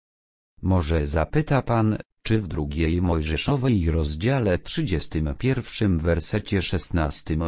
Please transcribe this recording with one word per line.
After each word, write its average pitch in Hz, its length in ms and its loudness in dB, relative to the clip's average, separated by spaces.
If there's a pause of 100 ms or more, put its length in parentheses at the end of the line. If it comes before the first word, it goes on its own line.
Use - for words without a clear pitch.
(600)
Może 82 460 2
zapyta 123 540 0
pan, 110 360 0 (260)
czy 110 180 2
w 92 60 -8
drugiej 78 540 0
Mojżeszowej 87 880 0
rozdziale 87 640 0
trzydziestym 80 800 -2
pierwszym 113 600 0
wersecie 87 640 0
szesnastym 82 880 -2